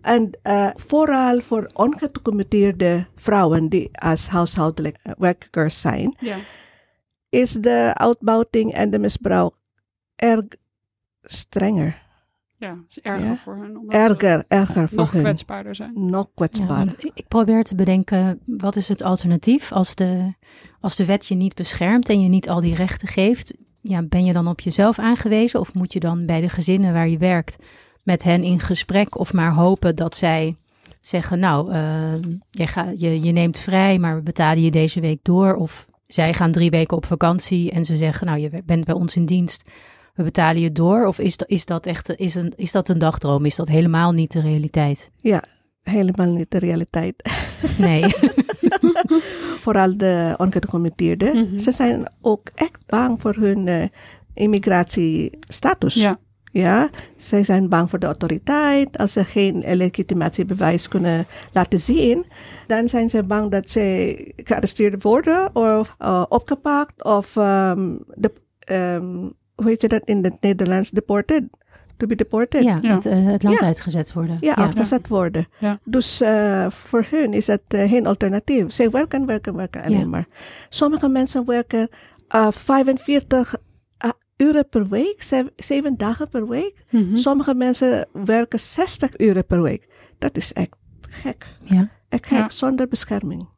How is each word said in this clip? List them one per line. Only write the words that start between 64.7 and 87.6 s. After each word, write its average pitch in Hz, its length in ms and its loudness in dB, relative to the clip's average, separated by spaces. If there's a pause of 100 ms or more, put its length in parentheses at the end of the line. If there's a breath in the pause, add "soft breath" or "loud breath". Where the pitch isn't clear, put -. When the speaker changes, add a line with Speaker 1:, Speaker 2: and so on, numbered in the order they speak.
Speaker 1:
worden 320 520 2
of, 220 420 2
eh, 180 320 0
opgepakt 285 720 -2
of, 202 320 0
ehm, 190 600 2 (200)
de, 208 180 -2 (260)
ehm, 180 460 -4 (500)
hoe 214 120 0
heet 226 140 2
je 233 60 2
dat 220 180 0
in 202 180 0
het 180 180 -2
Nederlands? 190 480 0
Deported. 208 540 0 (540 soft breath)
To 233 100 -4
be 226 80 -2
deported. 240 480 -2
Speaker 3:
Ja, 202 180 2
Speaker 2:
Ja. 220 120 2
Speaker 3:
het, 190 120 0
eh, 190 200 2
het 202 180 0
land 208 160 4
Speaker 1:
Ja. 202 60 2
Speaker 3:
uitgezet 165 480 -4
worden. 165 280 -4
Speaker 1:
Ja, 220 140 0
Speaker 3:
Ja. - 0 -
Speaker 1:
uitgezet 214 520 0
worden. 170 380 -2 (140)
Speaker 2:
Ja. 208 240 -4
Speaker 1:
Dus, - 380 -2
eh, 208 480 2
voor - 400 -2
hun 294 240 0
is 214 120 0
dat, 202 220 0
eh, 202 220 2
geen 240 180 2
alternatief. 202 640 0
Ze 233 180 2
werken, 269 360 0
werken, 214 300 -6
werken 180 280 -8
alleen 208 160 2
Speaker 3:
Ja. 165 80 0
Speaker 1:
maar. 170 200 -4 (420 loud breath)
Sommige 294 400 0
mensen 262 360 0
werken, 240 440 -2 (380 loud breath)
eh, 220 240 2
vijfenveertig, 269 1040 0 (420)
eh, - 120 -4 (280)
uren 294 320 2
per 208 180 0
week, 269 360 -2
zev-, 262 320 -2
zeven 277 420 -4
dagen 233 320 -4
per 220 180 -6
week. 302 420 -6
Speaker 2:
Mhm. 208 260 0
Speaker 1:
Sommige 277 400 2
mensen 254 520 0 (180)